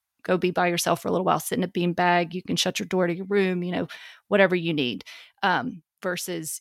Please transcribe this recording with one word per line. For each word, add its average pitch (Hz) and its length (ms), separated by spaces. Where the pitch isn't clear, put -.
Go 185 120
be 180 140
by 180 160
yourself 170 340
for - 80
a 185 40
little 185 120
while, 160 140
sit - 180
in 185 60
a 180 60
beanbag. 175 640
You 180 80
can 175 140
shut - 240
your 190 60
door 185 200
to 170 80
your 190 120
room, 185 360
you 175 80
know, 175 160
whatever 190 300
you 170 180
need. 131 300
Um, 170 400
versus 175 580